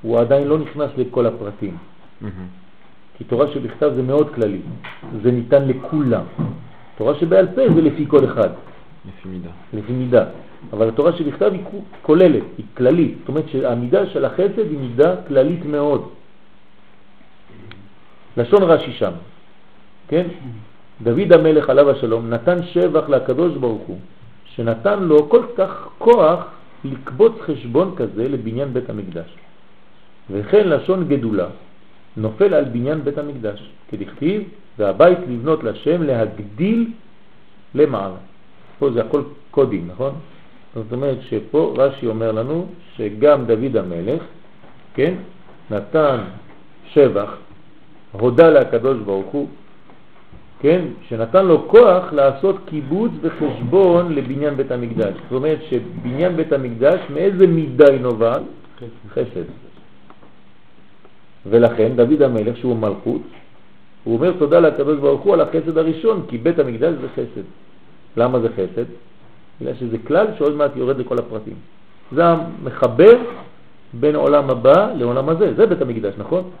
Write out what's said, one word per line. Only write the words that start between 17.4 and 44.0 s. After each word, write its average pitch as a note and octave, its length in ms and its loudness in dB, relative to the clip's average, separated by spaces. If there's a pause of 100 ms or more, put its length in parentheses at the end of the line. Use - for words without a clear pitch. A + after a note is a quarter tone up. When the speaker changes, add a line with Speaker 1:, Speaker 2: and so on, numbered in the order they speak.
Speaker 1:
לשון F#3+ 260 4
רש"י D#3+ 280 2
שם, G#2 200 -4 (960)
כן? E3+ 200 0 (760)
דוד D#3 320 4
המלך D#3 360 4
עליו C#3 200 6
השלום A#2 400 -2
נתן F3 340 0
שבח D#3+ 460 0
לקדוש C#3 480 0
ברוך A#2 300 -4
הוא, F2 120 -12 (460)
שנתן B2 580 -2
לו D3+ 260 4
כל A#3+ 140 6 (140)
כך - 300 -4 (100)
כוח F3+ 480 4 (400)
לקבוץ C3+ 560 0
חשבון C#3 540 -2
כזה A2+ 340 -4
לבניין B2 440 -6
בית B2 160 -6
המקדש. F2+ 480 -12 (920)
וכן G#2 400 2
לשון E3 380 0
גדולה A2+ 400 -2 (720)
נופל A2 360 0
על D3 100 2
בניין C3 400 -4
בית C#3+ 140 -4
המקדש, C3 520 -10 (200)
כדכתיב, C#3+ 540 -4 (340)
"והבית A2 400 4 (120)
לבנות C3+ 340 -4
לשם D3+ 400 -2
להגדיל C3 880 -2 (840)
למעלה". G#2+ 400 0 (640)
פה C#3 120 0
זה A2+ 100 0
הכל C#3+ 200 -2 (300)
קודים, G#2 360 0
נכון? A#2+ 260 -8 (600)
זאת A2 180 -10
אומרת C3 240 -2 (120)
שפה C#3+ 480 -2
רש"י C3+ 300 0
אומר A2+ 240 -2
לנו C#3+ 360 -4 (280)
שגם B2 500 2
דוד A2+ 320 0
המלך, F#2 460 -4 (720)